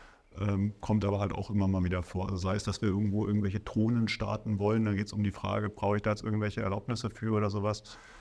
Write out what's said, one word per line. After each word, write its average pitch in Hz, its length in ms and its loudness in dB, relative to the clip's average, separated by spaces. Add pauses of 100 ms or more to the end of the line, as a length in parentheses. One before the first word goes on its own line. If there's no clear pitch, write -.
(400)
Ähm, 101 400 0
kommt 107 240 2
aber 101 140 2
halt 98 140 0
auch - 180 -6
immer 101 160 2
mal 95 160 4
wieder 90 220 0
vor. 92 220 -6
Also 98 100 -4
sei 92 180 0
es, 101 80 -2
dass - 180 -4
wir 107 100 2
irgendwo 104 360 2
irgendwelche 104 320 0
Drohnen 110 480 2
starten 107 540 -2
wollen, 110 240 4
dann 104 100 2
geht's 101 180 -2
um 104 120 0
die 98 80 2
Frage, 104 360 -2
brauche 101 280 0
ich 104 60 -2
da 110 80 2
jetzt 104 120 -2
irgendwelche 107 380 -2
Erlaubnisse 104 500 -2
für 110 220 -2
oder 107 180 4
sowas? 104 320 -2 (380)